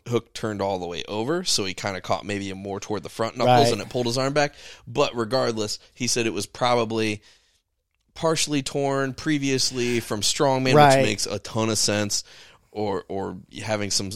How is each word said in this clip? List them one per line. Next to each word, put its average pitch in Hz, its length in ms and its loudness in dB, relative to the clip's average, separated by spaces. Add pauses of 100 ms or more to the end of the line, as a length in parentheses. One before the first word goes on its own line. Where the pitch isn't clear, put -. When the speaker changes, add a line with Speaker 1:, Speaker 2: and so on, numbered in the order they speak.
Speaker 1:
hook 120 260 -2
turned 107 280 -4
all 98 180 0
the 87 80 -4
way 85 200 -6
over, 131 360 -2
so 110 220 0
he 95 80 -4
kinda 95 280 -6
caught - 240 -2
maybe 98 280 -4
more 98 260 -8
toward 101 240 -6
the - 60 -12
front 113 280 -6
knuckles, 123 280 6
Speaker 2:
Right. 117 80 4
Speaker 1:
and 104 80 -2
it 98 80 -12
pulled 123 180 -2
his 117 100 0
arm 135 160 0
back. 147 220 2 (320)
But 120 280 0
regardless, 117 640 0 (160)
he 135 140 -4
said 123 180 2
it 110 80 0
was 98 120 -4
probably 110 760 0 (920)
partially 151 480 0
torn 135 520 -2
previously 127 840 0
from 110 220 -4
strongman, 131 540 2
Speaker 2:
Right. 143 220 8
Speaker 1:
which 135 80 4
makes 104 200 -2
a 101 140 -6
ton 110 300 -2
of 107 80 0
sense, 104 460 0 (480)
or, 101 360 -4
or 95 300 -8 (260)
having 104 280 -2
some, 95 240 -2